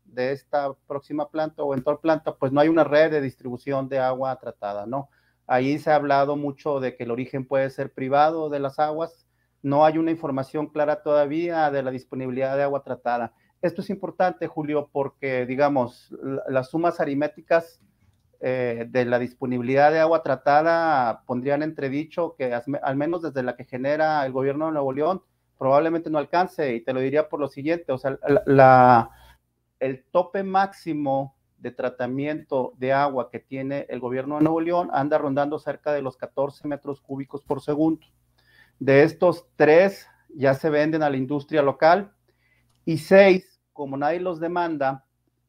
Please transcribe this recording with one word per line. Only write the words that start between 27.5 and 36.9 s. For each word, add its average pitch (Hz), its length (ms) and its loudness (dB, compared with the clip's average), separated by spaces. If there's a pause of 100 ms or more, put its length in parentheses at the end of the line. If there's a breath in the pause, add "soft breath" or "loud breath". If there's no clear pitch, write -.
o 127 60 -4
sea, 135 200 -4 (100)
la, 143 160 4
la, 127 640 8 (720 loud breath)
el 135 300 -6
tope 180 320 -2
máximo 156 920 -4 (220)
de 120 140 -12
tratamiento 131 1080 -6
de 127 160 -2
agua 135 380 -2
que 117 80 -12
tiene 135 500 -10
el 123 120 -10
gobierno 131 360 -6
de 151 60 -2
Nuevo 160 180 0
León 175 320 -2
anda 147 240 0
rondando 143 420 -2
cerca 147 360 -6
de 143 80 -4
los 131 160 -8
catorce 139 500 -8
metros 143 320 -10